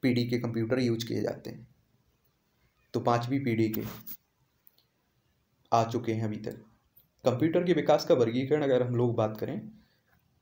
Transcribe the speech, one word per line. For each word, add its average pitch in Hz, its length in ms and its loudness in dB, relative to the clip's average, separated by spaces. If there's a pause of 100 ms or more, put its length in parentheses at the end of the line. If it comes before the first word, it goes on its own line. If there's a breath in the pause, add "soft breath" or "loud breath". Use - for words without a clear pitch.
पीढ़ी 120 280 2
के 120 100 0
कंप्यूटर 117 400 -2
यूज़ 117 280 -2
किए 110 140 -2
जाते - 280 -6
हैं, - 180 -16 (1300)
तो 120 60 0
पाँचवीं 123 440 0
पीढ़ी 113 260 2
के 110 140 -6 (1900)
आ 117 100 6
चुके 113 300 -4
हैं 110 100 -4
अभी 107 140 -4
तक। 107 160 -10 (720)
कंप्यूटर 160 380 2
के 175 100 2
विकास 151 320 2
का 170 100 6
वर्गीकरण 131 480 2
अगर 127 200 2
हम 120 120 -2
लोग 117 200 2
बात 110 240 0
करें, 131 320 -8 (720 soft breath)